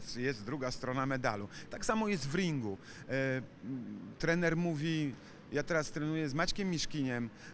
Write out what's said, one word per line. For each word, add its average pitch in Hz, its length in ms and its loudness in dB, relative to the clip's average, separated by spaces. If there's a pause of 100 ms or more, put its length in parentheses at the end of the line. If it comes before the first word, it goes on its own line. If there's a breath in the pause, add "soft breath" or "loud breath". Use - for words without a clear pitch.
(160)
jest 123 280 0
druga 127 280 -2
strona 127 340 0
medalu. 123 420 2 (220 loud breath)
Tak - 160 -6
samo 220 220 4
jest 151 200 2
w 139 80 0
ringu. 139 420 2 (320 loud breath)
E, - 20 -6 (260)
m, 131 60 -4 (760)
trener 165 380 4
mówi, 156 560 2 (380 loud breath)
ja 143 120 2
teraz 156 280 2
trenuję 156 380 0
z 127 40 -2
Maćkiem 185 360 2
Miszkiniem, 131 600 0 (240 loud breath)